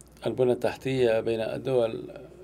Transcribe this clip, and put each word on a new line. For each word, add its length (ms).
البنى 260
التحتية 680
بين 220
الدول 720